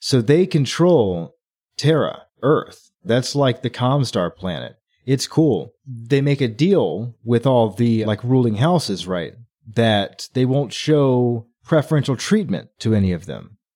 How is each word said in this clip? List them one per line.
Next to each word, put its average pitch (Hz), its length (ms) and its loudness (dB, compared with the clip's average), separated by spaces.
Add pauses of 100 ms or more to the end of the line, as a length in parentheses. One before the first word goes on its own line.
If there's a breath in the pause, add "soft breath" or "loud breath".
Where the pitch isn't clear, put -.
So 127 220 0
they 151 240 2
control 127 880 0 (400)
Terra, 139 460 0 (200)
Earth. - 480 -2 (140)
That's 123 320 -2
like 135 240 0
the 135 80 -6
Comstar 123 680 -2
planet. 73 420 -10 (280)
It's 135 220 -2
cool. 127 480 0 (120)
They 123 360 -2
make 139 180 0
a 131 80 0
deal 117 720 0
with 117 240 0
all 123 220 4
the, 110 380 0
like, 107 180 -4
ruling 123 300 2
houses, 117 520 0
right? 90 280 -6 (400)
That 110 580 0
they 127 140 0
won't 131 260 -2
show 123 760 0 (160)
preferential 143 540 0
treatment 180 600 -2
to 110 160 0
any 98 180 2
of 87 140 -8
them. - 320 -16 (180)